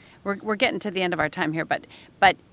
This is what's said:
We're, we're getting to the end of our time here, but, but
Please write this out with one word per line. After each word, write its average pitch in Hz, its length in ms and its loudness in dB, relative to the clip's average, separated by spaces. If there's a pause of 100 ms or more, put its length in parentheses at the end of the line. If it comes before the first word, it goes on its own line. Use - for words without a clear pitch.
(240)
We're, 196 180 -4
we're 214 140 -2
getting 220 240 0
to 202 120 -4
the 185 120 -2
end 175 100 0
of 156 60 -4
our 151 100 0
time 156 240 -2
here, 160 120 -4
but, - 200 -4 (340)
but 190 160 6 (180)